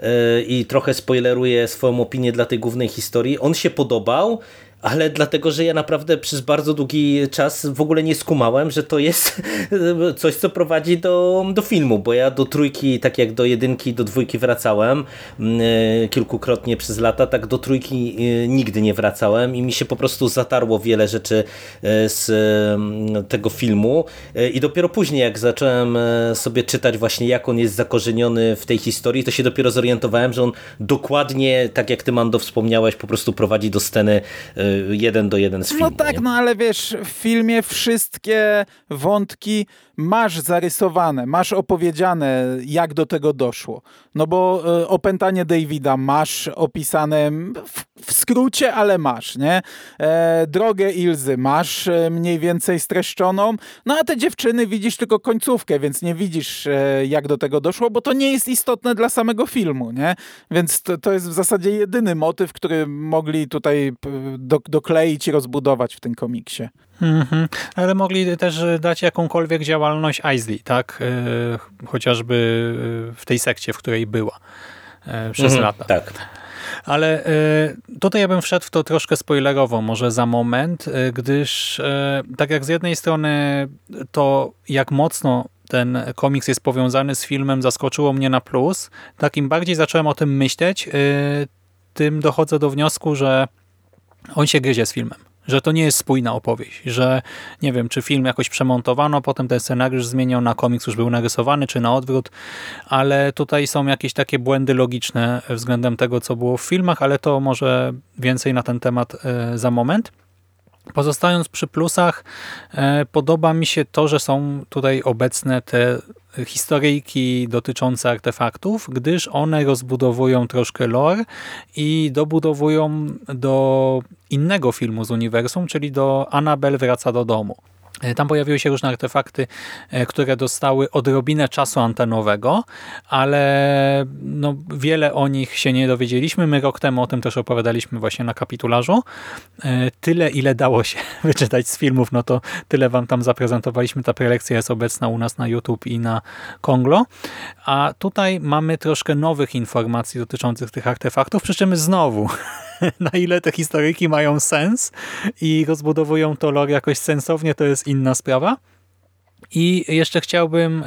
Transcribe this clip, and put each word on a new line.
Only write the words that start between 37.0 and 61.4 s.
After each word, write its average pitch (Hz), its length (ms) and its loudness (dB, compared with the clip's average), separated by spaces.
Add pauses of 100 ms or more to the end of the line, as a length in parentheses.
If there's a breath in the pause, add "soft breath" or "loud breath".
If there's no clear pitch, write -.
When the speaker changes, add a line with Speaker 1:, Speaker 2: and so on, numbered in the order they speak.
Speaker 2:
w - 40 -10
filmie 226 540 2
wszystkie 214 1040 0 (240 soft breath)
wątki 202 760 0 (300 soft breath)
masz 175 440 0
zarysowane, 170 840 0
masz 170 260 0
opowiedziane, 170 920 2 (220)
jak 151 280 0
do 151 120 2
tego 151 260 0
doszło. 120 500 -4 (320 soft breath)
No 156 120 0
bo, 180 360 2 (200)
e, 165 60 -4
opętanie 185 560 2
Davida 151 520 0
masz 143 520 0
opisane 151 840 0 (360)
w, - 400 -16
w - 60 -6
skrócie, 247 600 2
ale 208 240 4
masz, 127 380 -2
nie? 160 260 2 (380 loud breath)
E, 165 480 4
drogę 196 440 2
Ilzy 156 440 0
masz, 143 520 0
e, 170 220 2
mniej 170 280 -2
więcej 170 420 0
streszczoną, 190 760 0 (320 loud breath)
no 277 140 2
a 320 40 2
te 311 120 -2
dziewczyny 240 500 0
widzisz 208 300 -2
tylko 226 240 0
końcówkę, 226 580 0
więc 139 240 -4
nie 170 120 -2
widzisz, 160 520 -4
e, 139 400 2
jak 143 220 0
do 143 100 0
tego 147 220 0
doszło, 180 300 0
bo 233 100 -2
to 277 120 0
nie 269 200 2
jest 247 160 -2
istotne 240 460 -2
dla 226 140 2
samego 226 380 0
filmu, 143 440 -2
nie? 143 240 -2 (360 loud breath)
Więc 165 320 0
to, 175 160 -4
to 196 140 0
jest 180 160 -2
w 170 40 -10
zasadzie 185 380 0